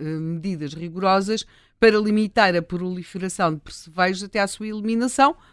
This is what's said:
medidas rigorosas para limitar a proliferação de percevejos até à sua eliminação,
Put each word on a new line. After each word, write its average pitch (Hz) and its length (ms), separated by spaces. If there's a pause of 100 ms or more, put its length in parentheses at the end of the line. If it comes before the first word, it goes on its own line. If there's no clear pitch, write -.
medidas 160 680
rigorosas 190 720 (340)
para 220 200
limitar 214 580
a 170 60
proliferação 180 920
de 151 60
percevejos 185 640
até 202 160
à 196 60
sua 214 200
eliminação, 226 680 (160)